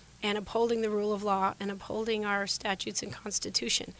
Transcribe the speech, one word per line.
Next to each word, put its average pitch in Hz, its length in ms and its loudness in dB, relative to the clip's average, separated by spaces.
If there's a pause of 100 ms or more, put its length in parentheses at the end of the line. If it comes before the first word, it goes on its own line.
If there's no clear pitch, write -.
(220)
and 208 160 0
upholding 226 440 2
the 214 80 2
rule 208 240 2
of 202 100 -2
law 196 340 4
and 202 140 -2
upholding 214 540 -2
our 202 200 2
statutes 202 560 -2
and 202 120 -6
Constitution. - 880 -2